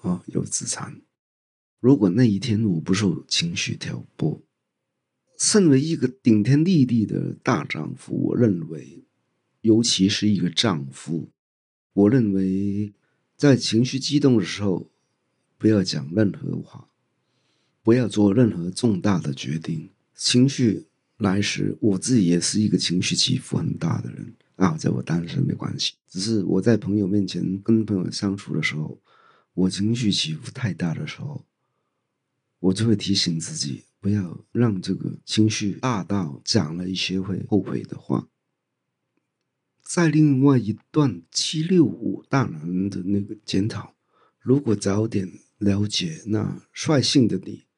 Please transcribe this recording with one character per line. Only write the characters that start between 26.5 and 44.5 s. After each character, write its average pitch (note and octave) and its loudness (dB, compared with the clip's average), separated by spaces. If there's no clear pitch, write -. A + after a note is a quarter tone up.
在 A2+ 4
朋 G#2 -2
友 G2+ 2
面 G2+ 0
前， F#2 -4
跟 A2 2
朋 G#2 -2
友 E2+ -4
相 G2+ -4
处 - -10
的 D#2+ -2
时 D2+ -2
候， D2+ -8
我 F#2 2
情 G#2 -2
绪 A#2+ 0
起 D#2+ -2
伏 - -12
太 G2 -4
大 E2 -4
的 D2+ -8
时 - -14
候， - -12
我 F#2 2
就 A2 0
会 A2+ 4
提 G2+ -2
醒 F2 -2
自 D#2 -8
己， D2 -8
不 - -6
要 G2 -4
让 A2+ 0
这 F#2 -4
个 E2+ -8
情 A2 4
绪 G#2 -4
大 G2+ -4
到 E2+ -4
讲 E2 -2
了 F2+ -8
一 F#2 -6
些 F#2 -4
会 F#2+ -6
后 G2+ 2
悔 A#1 -6
的 - -14
话。 - -4
在 E3+ 0
另 D3 4
外 C#3 6
一 G#2+ -2
段 A#2 0
七 - -4
六 F3 4
五 - -4
大 C#3 2
男 E2 -8
人 F#2 -2
的 F#2+ -8
那 G2+ 0
个 G2+ -8
检 G2+ -2
讨， - -10
如 C3+ 2